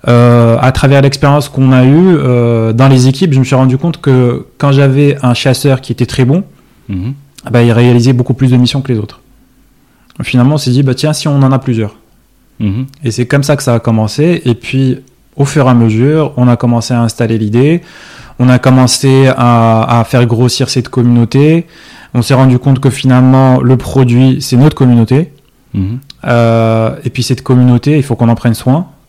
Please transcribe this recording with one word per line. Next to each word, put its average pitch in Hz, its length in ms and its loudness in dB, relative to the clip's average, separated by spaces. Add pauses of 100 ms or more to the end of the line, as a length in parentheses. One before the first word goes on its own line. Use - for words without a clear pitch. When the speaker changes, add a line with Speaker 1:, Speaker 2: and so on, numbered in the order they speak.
Speaker 1:
euh, 120 520 4
à 127 140 0
travers 139 300 2
l'expérience 143 480 0
qu'on 131 220 0
a 127 120 4
eue, 165 320 4
euh, 117 560 0
dans 131 160 2
les 131 200 4
équipes, 143 260 0
je 135 60 2
me 127 40 2
suis 131 120 -2
rendu 131 200 0
compte 170 240 -6
que 127 460 0 (100)
quand 143 160 -2
j'avais 139 500 2
un 123 120 0
chasseur 131 480 -2
qui - 100 -10
était 117 140 -4
très - 180 -2
bon, 160 200 0 (440)
Speaker 2:
Mhm. 101 240 -8 (380)
Speaker 1:
bah, 120 120 2
il 117 100 2
réalisait 120 400 2
beaucoup 120 220 -2
plus 127 180 0
de 127 40 2
missions 123 240 0
que 131 120 -6
les 113 60 -2
autres. - 220 -12 (1000)
Finalement, 123 320 0
on 151 40 -2
s'est 135 120 -4
dit, « 131 140 0
Bah, 131 100 0
tiens, 151 180 -4
si - 160 -6
on 139 140 0
en 135 100 2
a 131 60 -2
plusieurs ? » 113 380 -6 (640)
Speaker 2:
Mhm. 110 260 -4 (180)
Speaker 1:
Et 123 60 -2
c'est 123 160 -4
comme 143 160 0
ça 143 140 -2
que 143 60 -8
ça 120 120 -2
a 117 60 0
commencé. 117 640 -2
Et 120 100 0
puis, 131 460 -4 (360)
au 139 80 0
fur 139 220 0
et - 40 2
à 123 40 4
mesure, 127 640 0
on 123 120 2
a 120 80 2
commencé 120 380 -4
à 120 60 -2
installer 113 380 -2
l'idée. 127 440 0 (580)
On 123 80 2
a 127 100 4
commencé 131 800 2
à, 117 640 0
à 113 40 0
faire 123 220 0
grossir 120 420 -2
cette 123 200 -6
communauté. 131 800 0 (480)
On 123 80 -2
s'est 135 120 -2
rendu 127 240 2
compte 135 220 0
que 139 100 0
finalement, 131 680 2
le 127 160 2
produit, 127 640 0
c'est - 160 -4
notre 147 200 2
communauté. 127 560 0 (420)
Speaker 2:
Mhm. 104 240 -6 (260)
Speaker 1:
Euh, 113 800 0
et 123 60 -6
puis 127 120 -6
cette - 200 -4
communauté, 127 540 2
il 139 60 0
faut 131 140 -4
qu'on 117 120 0
en 117 60 2
prenne 113 200 -2
soin. 151 320 -2 (220)